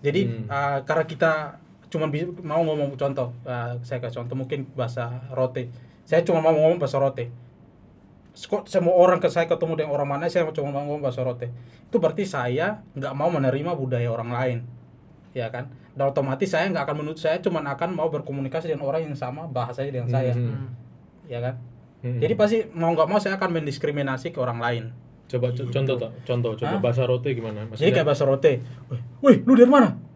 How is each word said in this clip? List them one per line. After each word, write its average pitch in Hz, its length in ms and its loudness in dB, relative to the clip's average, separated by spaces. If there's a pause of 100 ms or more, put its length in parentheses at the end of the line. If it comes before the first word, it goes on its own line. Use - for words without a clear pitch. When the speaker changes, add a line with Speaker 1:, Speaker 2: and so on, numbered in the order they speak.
Speaker 1:
Jadi, 143 220 2
Speaker 2:
Hmm. 117 240 -4
Speaker 1:
eh, 143 340 -2
karena 156 240 0
kita 160 260 0 (540)
cuman 156 240 -2
bi-, 151 160 -2 (160)
mau 156 200 -2
ngomong 151 340 0
contoh, 135 340 -2 (140)
eh, 123 360 -6
saya 123 200 -8
kasih 123 200 -8
contoh 123 160 -8
mungkin 131 380 -6
bahasa 120 320 -4 (240)
rote. 127 400 -2 (320)
Saya 165 220 2
cuma 165 180 2
mau 156 100 4
ngomong 160 260 6
bahasa 139 200 -2
rote. 131 320 -2 (1040)
Kok - 300 -4
semua 175 280 4
orang 180 240 10
ke 170 100 2
saya 170 180 2
ketemu 165 320 0
dengan 151 160 -2
orang 143 160 0
mana, 143 180 -2
saya 170 220 2
cuma 151 200 -4
mau 143 140 -4
ngomong 147 180 -4
bahasa 131 200 -2
rote. 123 260 -4 (380)
Itu - 120 -4
berarti 165 280 0
saya 151 680 -4
nggak 135 220 -8
mau 151 160 0
menerima 143 440 0
budaya 123 360 -2
orang 113 200 -4
lain. 123 280 -2 (760)
Ya 117 160 -6
kan? 123 240 -10 (200)
Dan 135 140 -4
otomatis 135 400 0
saya 175 220 0
nggak 160 160 -2
akan 147 140 -4
menurut 151 200 -6
saya 160 220 0
cuman 170 260 -2
akan 143 280 -4
mau 160 160 -2
berkomunikasi 139 580 -6
dengan 143 160 -4
orang 143 180 -2
yang 151 140 -6
sama 139 320 -8
bahasanya 127 460 -6
dengan 120 160 -4
saya. 127 240 0
Speaker 2:
Hmm. 120 160 0
Speaker 3:
Hmm. 135 180 -6 (580)
Speaker 1:
Ya 120 140 -10
kan? 123 160 -4 (460)
Speaker 2:
Hmm. 123 180 -4
Speaker 1:
Jadi 160 160 2
pasti 208 220 4 (140)
mau 165 200 0
nggak 160 160 4
mau 202 100 0
saya 196 180 0
akan 190 180 -2
mendiskriminasi 143 760 -2
ke 120 80 -8
orang 120 220 -2
lain. 117 240 -2 (420)
Speaker 2:
Coba 123 240 -2
co-, 127 140 -4
Speaker 1:
Gitu. 120 80 -6
Speaker 2:
contoh, 135 260 2
tak? 113 140 -6 (100)
Contoh, 120 320 0
coba - 220 -2
Speaker 1:
Hah? 196 60 0
Speaker 2:
bahasa 123 220 2
rote 123 280 0
gimana? 110 320 -6
Speaker 1:
Jadi 113 80 -10
Speaker 2:
Maksudnya 151 220 4
Speaker 1:
kayak 160 160 4
bahasa 143 160 2
rote. 135 260 4 (340)
"Wih, - 140 -8 (240)
wih, 269 180 12
lu 262 140 6
dari 240 140 10
mana?" 269 200 8 (260)